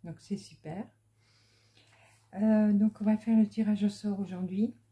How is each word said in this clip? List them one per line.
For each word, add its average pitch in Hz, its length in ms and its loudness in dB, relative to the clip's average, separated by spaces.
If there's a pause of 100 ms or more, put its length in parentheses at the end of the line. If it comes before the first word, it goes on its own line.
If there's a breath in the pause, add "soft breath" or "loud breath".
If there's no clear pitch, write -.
Donc, 165 160 -14
c'est - 160 -8
super. 180 500 -14 (1500 soft breath)
Euh, 214 400 2
donc, 208 260 2
on 208 60 -4
va 214 100 2
faire 226 240 2
le 214 80 6
tirage 208 380 -2
au 202 40 4
sort 202 300 -6
aujourd'hui. 185 560 -4 (160)